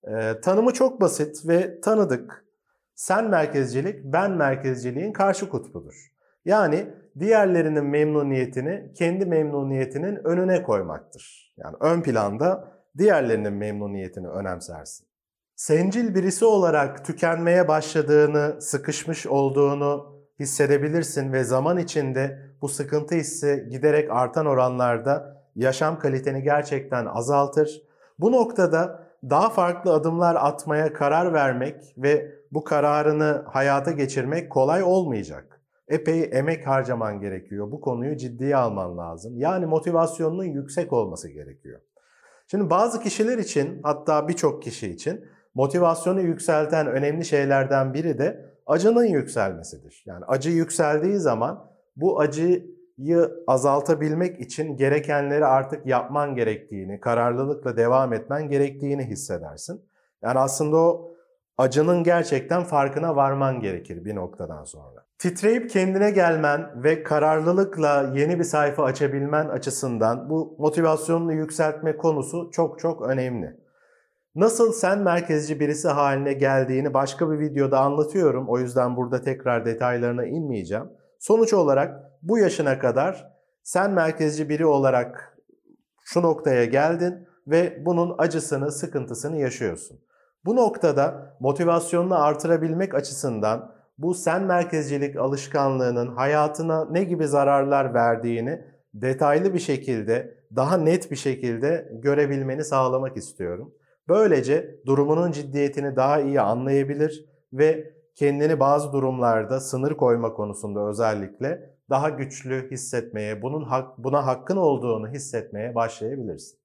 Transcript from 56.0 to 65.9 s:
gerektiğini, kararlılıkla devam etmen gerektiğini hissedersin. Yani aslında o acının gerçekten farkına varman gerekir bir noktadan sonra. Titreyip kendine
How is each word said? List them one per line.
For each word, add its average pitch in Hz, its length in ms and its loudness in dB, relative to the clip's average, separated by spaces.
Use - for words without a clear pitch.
gerektiğini, 104 680 -4
kararlılıkla 123 760 -2
devam 123 360 4
etmen 143 360 -4
gerektiğini 139 560 -2
hissedersin. 110 800 -10
Yani 123 160 0
aslında 151 380 0
o 165 380 2
acının 151 460 4
gerçekten 170 600 2
farkına 147 520 0
varman 135 440 2
gerekir 87 440 -8
bir 104 100 -8
noktadan 87 500 -10
sonra. - 400 -20
Titreyip 214 520 0
kendine 190 400 2